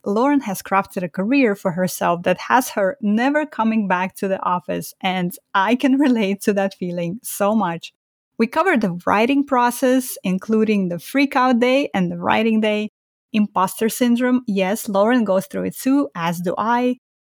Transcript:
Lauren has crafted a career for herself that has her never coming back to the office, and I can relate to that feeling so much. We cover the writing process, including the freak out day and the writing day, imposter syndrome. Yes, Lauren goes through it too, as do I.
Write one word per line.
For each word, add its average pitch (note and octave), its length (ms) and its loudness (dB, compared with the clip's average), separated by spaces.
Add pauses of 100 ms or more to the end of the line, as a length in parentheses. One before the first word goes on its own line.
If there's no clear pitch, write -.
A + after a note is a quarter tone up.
Lauren B3+ 360 2
has G3+ 200 -6
crafted F#3+ 400 -2
a F3 80 -4
career A3 460 2
for G3 160 -4
herself F3 520 0
that F#3 140 2
has B3 320 0
her G3 320 -2
never B3 420 2
coming A3 440 -2
back F#3 300 -2
to G3+ 100 -4
the F#3+ 160 -2
office, F3 580 -4
and F#3 340 -2 (200)
I G3 180 2
can C4 240 2
relate A3+ 440 2
to G#3+ 120 0
that G3 220 -2
feeling F3 480 -6
so G#3 320 -2
much. F3 360 -4 (460)
We A#3 80 0
cover D#4+ 320 2
the F3+ 300 -2
writing A#3+ 360 2
process, B3+ 800 0
including G#3 680 0
the E3+ 100 -6
freak C#4 360 0
out B3+ 240 4
day B3+ 320 2
and F3+ 200 0
the F3 80 -8
writing A3 420 2
day, G#3+ 300 -2 (400)
imposter G#3 580 0
syndrome. B3 560 2
Yes, F#3+ 420 0
Lauren A3 360 2
goes F#3+ 240 0
through F#3 160 -6
it F#3 120 -6
too, C#4 380 2
as E3+ 260 -4
do F3+ 160 -2
I. A#3+ 420 0 (360)